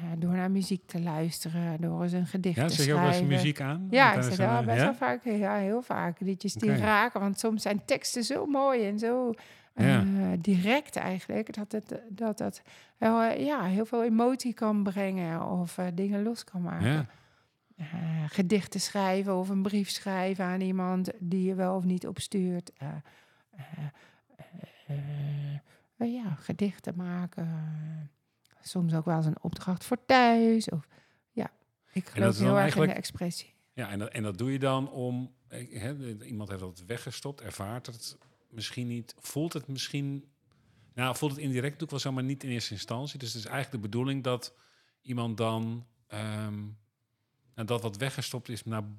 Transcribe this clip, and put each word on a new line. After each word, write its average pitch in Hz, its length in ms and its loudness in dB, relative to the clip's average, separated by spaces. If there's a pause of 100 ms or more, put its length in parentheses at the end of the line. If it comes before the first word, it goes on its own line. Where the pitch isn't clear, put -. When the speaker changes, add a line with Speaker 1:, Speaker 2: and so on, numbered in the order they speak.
(180)
Speaker 1:
door 175 160 0
naar 185 160 0
muziek 190 360 0
te 175 140 -4
luisteren, 165 800 -2
door 170 220 -2
eens 175 100 0
een 180 140 2
gedicht 185 300 0
Speaker 2:
Ja, 156 100 4
Speaker 1:
te 160 80 2
Speaker 2:
zet 151 100 4
je 143 80 4
ook 147 60 6
wel - 100 6
eens 175 80 6
Speaker 1:
schrijven. 139 200 4
Speaker 2:
muziek 143 240 2
aan? 156 300 -2
Speaker 1:
Ja, 254 160 8
ik 214 60 8
Speaker 2:
Tijdens 127 240 2
Speaker 1:
zet 190 100 4
wel - 120 4
Speaker 2:
een, - 60 2
Speaker 1:
best 113 140 4
Speaker 2:
ja? 135 60 6
Speaker 1:
wel 247 100 4
vaak, 247 300 -2
ja, 208 320 0
heel 208 260 0
vaak 170 380 -4
liedjes 190 340 -2
die 208 160 2
Speaker 2:
Oké. 202 80 6
Speaker 1:
raken. 214 420 4
Want 196 180 0
soms 220 240 0
zijn 208 220 0
teksten - 400 0
zo 277 220 -2
mooi 269 400 4
en 208 120 0
zo, 240 340 0 (420)
Speaker 2:
Ja. - 260 6
Speaker 1:
eh, 196 380 2
direct 202 580 2
eigenlijk, 202 580 -4
dat 208 180 -8
het, - 360 -6
dat 214 300 -4
het, 214 240 -6 (360)
eh, 226 340 4 (120)
ja, 277 200 0
heel 196 220 2
veel 233 180 0
emotie 240 480 2
kan 214 300 0
brengen 185 680 -2
of, 180 280 -2
eh, 180 160 -2
dingen 202 280 0
los 226 220 -4
kan 180 180 -6
maken. 170 240 -2
Speaker 2:
Ja. 147 200 2 (680)
Speaker 1:
Eh, 160 500 -4
gedichten 190 540 0
schrijven 196 560 0
of 185 120 -2
een 196 140 0
brief 196 280 0
schrijven 190 540 -2
aan 185 160 -2
iemand 185 580 0
die 185 240 0
je 190 120 2
wel 185 220 0
of 180 80 0
niet 180 220 0
opstuurt. 180 640 -2
Eh, 139 160 -12 (640)
eh, 175 120 -16 (1200)
eh, 143 680 -6 (420)
eh, 233 180 -2
ja, 214 200 -4
gedichten 175 640 -4
maken. 175 520 -4 (1120)
Soms 170 340 0
ook 156 100 2
wel 165 120 2
eens 156 100 2
een - 160 0
opdracht - 420 -4
voor - 220 -2
thuis. 233 640 6
Of, 156 200 -4 (420)
ja, - 200 -4 (420)
ik 185 140 -4
Speaker 2:
En - 60 -20
Speaker 1:
geloof 107 120 4
Speaker 2:
dat 117 80 8
is - 60 -4
dan 190 80 4
Speaker 1:
heel 196 100 8
erg 202 60 8
Speaker 2:
eigenlijk - 280 6
Speaker 1:
in - 60 0
de - 60 -6
expressie. - 520 -6 (180)
Speaker 2:
Ja, 110 180 -6
en 101 80 -4
dat, 110 120 -2
en 120 120 -4
dat 101 160 -4
doe 127 140 0
je 139 60 0
dan 135 320 2
om, 123 420 -4 (160)
eh, 117 320 -12
hè, 131 160 -6
de, 123 300 -10
iemand 104 220 -8
heeft 98 120 -8
dat 90 260 -12
weggestopt, 127 540 -8
ervaart 113 460 -10
het 120 320 -14 (320)
misschien 120 360 -8
niet, 120 320 -8
voelt 165 340 -6
het 147 160 -8
misschien, 139 560 -6 (680)
nou, 127 220 0
voelt 151 160 -2
het 147 80 -10
indirect 131 220 -2 (100)
natuurlijk 151 180 -10
wel 139 100 -4
zo, 139 120 -2
maar 131 120 -2
niet 135 200 -4
in 131 60 -6
eerste 117 220 -4
instantie. 127 460 -8
Dus 123 140 -10
het 117 120 -10
is - 60 -12
eigenlijk 131 320 -4
de 107 60 -6
bedoeling 131 360 -2
dat 123 300 -2 (480)
iemand 117 340 -4
dan, 113 500 -2 (200)
ehm, 107 520 -6 (960)
nou, 110 120 -6
dat 117 160 0
wat 104 140 -4
weggestopt 131 520 -6
is, 117 160 -10
naar 113 180 -4 (160)